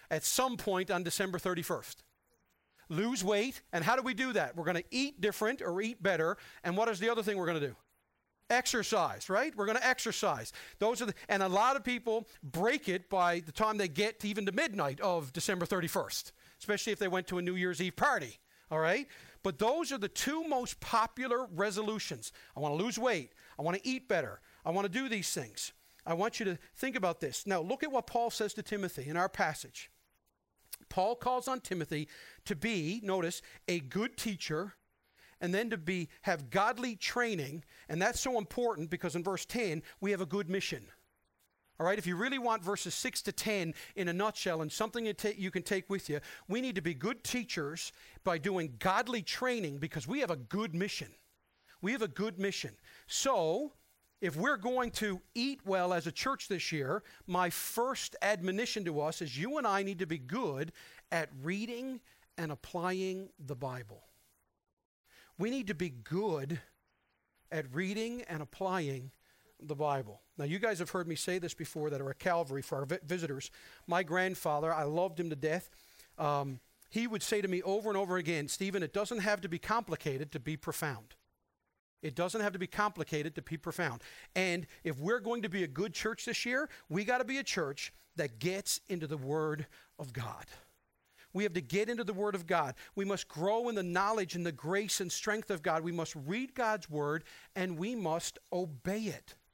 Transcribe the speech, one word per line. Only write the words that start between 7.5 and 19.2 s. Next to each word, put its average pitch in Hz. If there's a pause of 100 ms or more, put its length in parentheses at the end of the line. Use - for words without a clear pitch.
do? 139 (720)
Exercise, 214
right? 233
We're 202
gonna 220
exercise. 208 (260)
Those 226
are 240
the, 190 (140)
and 196
a 190
lot 220
of 269
people 226 (160)
break 202
it 180
by 175
the 160
time 214
they 190
get 202
to 208
even 208
to 196
midnight 190
of 170
December 175
thirty-first, 170 (300)
especially 208
if -
they 196
went 185
to 180
a 175
New 180
Year's 180
Eve 180
party, 190 (320)
all 160
right? 185 (340)